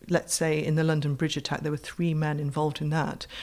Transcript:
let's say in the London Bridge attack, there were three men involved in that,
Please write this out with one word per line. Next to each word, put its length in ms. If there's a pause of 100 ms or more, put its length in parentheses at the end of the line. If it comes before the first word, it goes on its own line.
let's 260
say 300
in 100
the 100
London 300
Bridge 220
attack, 240
there 100
were 60
three 380
men 260
involved 400
in 80
that, 380 (160)